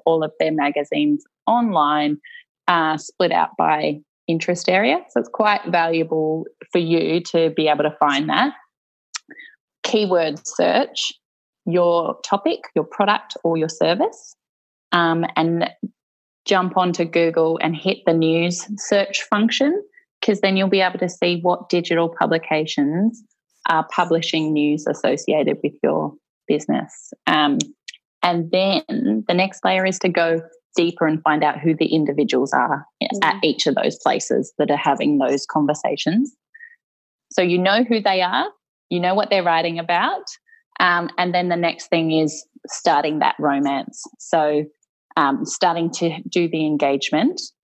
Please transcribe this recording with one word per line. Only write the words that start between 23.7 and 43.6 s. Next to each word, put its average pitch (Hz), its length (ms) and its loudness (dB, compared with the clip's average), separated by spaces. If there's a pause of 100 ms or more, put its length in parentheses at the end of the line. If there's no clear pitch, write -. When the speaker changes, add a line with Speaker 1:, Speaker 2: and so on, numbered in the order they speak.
Speaker 1:
publishing 165 580 0
news 147 340 0
associated 151 760 0
with 147 200 0
your 151 320 -2 (340)
business. - 640 -4 (140)
Um, 147 320 2 (640)
and 170 280 0
then 185 320 2 (460)
the - 60 2
next 190 300 0
layer 185 220 2
is 185 140 -2
to 185 80 0
go 165 340 0 (340)
deeper 170 300 2
and 156 160 0
find 151 220 2
out 147 160 0
who 160 140 2
the 160 200 -2
individuals 139 580 0
are 139 340 0 (160)
Speaker 2:
Mm. - 200 -4
Speaker 1:
at 190 220 0
each - 220 0
of 139 80 2
those - 240 -2
places - 600 -2
that 147 120 0
are 143 60 0
having 143 420 0
those 135 280 0
conversations. 151 880 -2 (960)
So 190 100 2
you 180 160 2
know 196 260 2
who 226 160 0
they 190 220 2
are, 226 240 0 (420)
you 175 120 -2
know 185 140 2
what 202 160 0
they're 190 140 2
writing 165 340 0
about, 175 460 -2 (560)
um, 175 380 0
and 180 160 0
then 180 140 0
the 175 80 0
next 170 320 -2
thing 165 240 0
is 156 320 0 (220)
starting 151 520 0
that - 200 0
romance. 139 640 -2 (160)